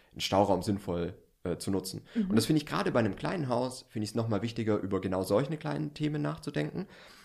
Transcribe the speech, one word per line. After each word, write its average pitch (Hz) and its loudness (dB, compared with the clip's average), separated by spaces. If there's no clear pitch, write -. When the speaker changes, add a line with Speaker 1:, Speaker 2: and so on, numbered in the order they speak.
Speaker 1:
einen - -12
Stauraum 95 4
sinnvoll, 90 -2
äh, 87 -2
zu - -4
nutzen. 95 -4
Speaker 2:
Mhm. 202 2
Speaker 1:
Und 214 4
das 220 4
finde 160 4
ich - -8
gerade 185 -2
bei 123 4
einem 107 2
kleinen 156 -4
Haus, 123 -2
finde 107 -4
ich 104 -4
es - -6
nochmal 110 0
wichtiger, 110 0
über 98 -2
genau 92 0
solche 135 2
kleinen 147 -4
Themen 151 -2
nachzudenken. 151 -4